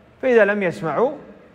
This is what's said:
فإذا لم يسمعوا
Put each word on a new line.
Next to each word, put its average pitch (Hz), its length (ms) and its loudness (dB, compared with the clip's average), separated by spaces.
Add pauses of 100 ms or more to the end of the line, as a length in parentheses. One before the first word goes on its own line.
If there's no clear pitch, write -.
(220)
فإذا 233 240 4
لم 208 180 -2
يسمعوا 175 480 -4 (440)